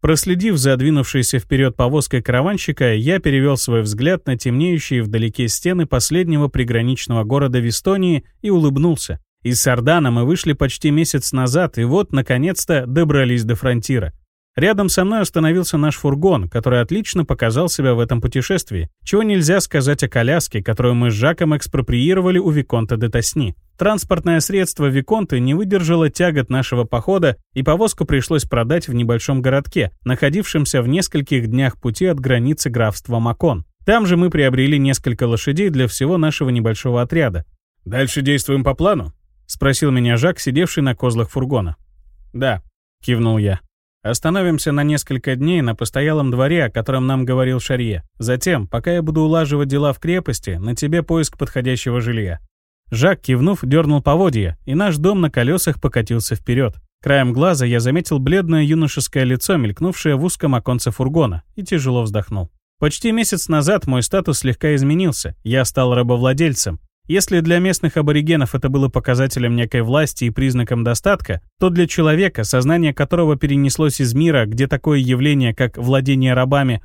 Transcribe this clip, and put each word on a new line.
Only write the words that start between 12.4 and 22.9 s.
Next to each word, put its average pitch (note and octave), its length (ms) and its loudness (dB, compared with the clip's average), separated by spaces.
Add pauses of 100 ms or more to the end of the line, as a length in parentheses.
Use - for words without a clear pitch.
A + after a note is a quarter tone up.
добрались C3 580 2
до A#2 100 0
фронтира. A#2+ 580 -2 (440)
Рядом G3 320 2
со F#3 160 0
мной G#3+ 160 0
остановился E3 580 0
наш D3 180 0
фургон, C#3+ 520 0
который B2 320 0
отлично F3 440 -2
показал C3 440 0
себя C3+ 260 0
в A#2 60 0
этом A#2 200 0
путешествии, B2 720 -4 (140)
чего G#3 180 0
нельзя F#3+ 380 2
сказать C#3+ 420 0
о C3 60 -2
коляске, B2 540 0
которую A#2+ 340 0
мы A#2+ 140 2
с A2 40 0
Жаком D#3 420 0
экспроприировали E3 840 0
у F3 120 4
Виконта A#2+ 460 0